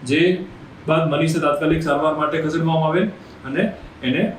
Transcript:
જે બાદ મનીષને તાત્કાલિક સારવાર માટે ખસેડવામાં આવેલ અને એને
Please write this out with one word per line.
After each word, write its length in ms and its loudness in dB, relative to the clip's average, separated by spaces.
જે 180 2
બાદ 220 4
મનીષને 320 2
તાત્કાલિક 420 2
સારવાર 300 2
માટે 280 0
ખસેડવામાં 480 2
આવેલ 180 2
અને 180 -2
એને 200 0